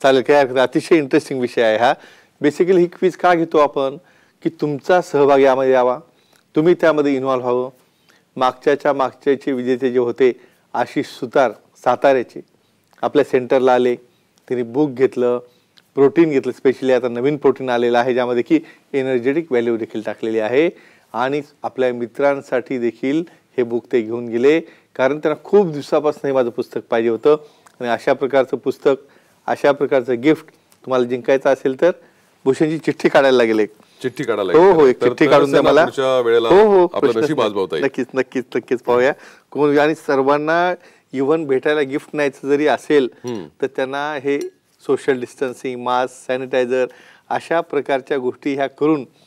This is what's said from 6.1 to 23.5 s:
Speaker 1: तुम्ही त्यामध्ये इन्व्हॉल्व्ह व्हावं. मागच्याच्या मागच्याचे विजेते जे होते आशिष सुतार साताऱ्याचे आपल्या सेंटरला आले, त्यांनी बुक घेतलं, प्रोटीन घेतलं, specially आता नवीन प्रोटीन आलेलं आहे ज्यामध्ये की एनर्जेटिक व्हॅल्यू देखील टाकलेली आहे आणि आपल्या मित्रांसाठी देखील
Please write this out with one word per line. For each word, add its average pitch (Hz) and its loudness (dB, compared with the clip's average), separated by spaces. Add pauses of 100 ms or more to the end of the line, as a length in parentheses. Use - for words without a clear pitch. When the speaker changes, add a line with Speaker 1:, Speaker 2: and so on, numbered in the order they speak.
Speaker 1:
तुम्ही 160 2
त्यामध्ये 151 2
इन्व्हॉल्व्ह 127 -2
व्हावं. 127 -2 (640)
मागच्याच्या 135 0
मागच्याचे 135 -2
विजेते 123 -2
जे 123 0
होते 120 2 (400)
आशिष 123 -4
सुतार 127 -2 (320)
साताऱ्याचे 127 0 (600)
आपल्या 127 0
सेंटरला 127 2
आले, 123 2 (520)
त्यांनी 123 -4
बुक 131 -2
घेतलं, 123 0 (560)
प्रोटीन 139 4
घेतलं, 127 -2 (140)
specially 131 2
आता 123 0
नवीन 123 -2
प्रोटीन 135 0
आलेलं 120 2
आहे 131 0
ज्यामध्ये 123 -2
की 151 0 (340)
एनर्जेटिक 131 -2
व्हॅल्यू 120 0
देखील 110 -8
टाकलेली 110 -6
आहे 127 0 (440)
आणि 135 -4 (220)
आपल्या 123 -4
मित्रांसाठी 131 -4
देखील 131 -4 (340)